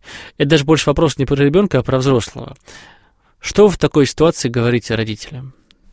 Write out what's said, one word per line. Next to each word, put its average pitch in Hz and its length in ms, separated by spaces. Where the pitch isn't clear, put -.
Это 143 140
даже 147 160
больше 156 240
вопрос 160 260
не 139 80
про 139 120
ребёнка, 143 420
а 120 40
про 131 140
взрослого. 131 600
Что 208 280
вы 180 40
в - 60
такой 147 260
ситуации 156 460
говорите 120 440
родителям? 113 600